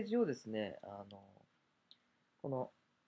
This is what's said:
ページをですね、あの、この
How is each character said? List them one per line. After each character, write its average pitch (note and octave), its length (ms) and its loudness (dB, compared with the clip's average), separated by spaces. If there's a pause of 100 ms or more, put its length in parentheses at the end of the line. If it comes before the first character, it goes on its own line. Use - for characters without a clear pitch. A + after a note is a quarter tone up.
ペ - 20 -
ー - 20 -2
ジ G#3+ 140 4
を A#3 80 8
で C#3 80 2
す - 160 -6
ね、 G#2+ 320 0
あ G2+ 280 -8
の、 G2 120 -14 (1200)
こ C#3+ 80 -2
の B2+ 200 0 (380)